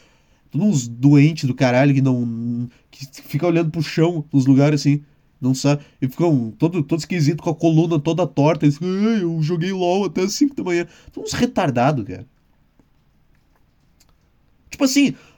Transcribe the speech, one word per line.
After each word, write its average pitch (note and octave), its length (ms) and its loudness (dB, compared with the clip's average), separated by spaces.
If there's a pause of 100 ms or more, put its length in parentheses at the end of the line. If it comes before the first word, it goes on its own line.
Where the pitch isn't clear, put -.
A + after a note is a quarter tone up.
(500)
Todos F#3 180 0
uns C3+ 180 0
doentes C#3+ 600 4
do B2+ 80 -2
caralho C3+ 380 2
que C3+ 80 2
não, A#2+ 680 -2 (200)
que - 160 -20 (180)
fica D3 220 -6
olhando E3 280 0
pro E3 100 -4
chão E3 500 0
nos C3 140 2
lugares C#3+ 340 4
assim. C#3+ 220 0 (380)
Não B2+ 120 0
sabe. C#3+ 300 0 (180)
E C3+ 80 -2
ficam C3 480 0
todo, E3 240 -2
todo D#3 200 -2
esquisito, D#3+ 420 -2
com F3 80 -4
a D#3 40 -4
coluna E3 440 2
toda E3 260 -2
torta. D#3 400 0
Eles, D3 160 2
"Ai, G3 440 0
eu E3 180 -2
joguei F3 300 -2
lol F#3 320 0
até F#3 180 -4
as G3+ 100 -2
cinco C#4+ 220 0
da - 80 -8
manhã." F3 240 -2 (260)
São - 120 -14
uns G#4+ 80 -10
retardados, C3 760 0
cara. F#2 180 -14 (2500)
Tipo - 140 -2
assim, C4+ 300 2 (240)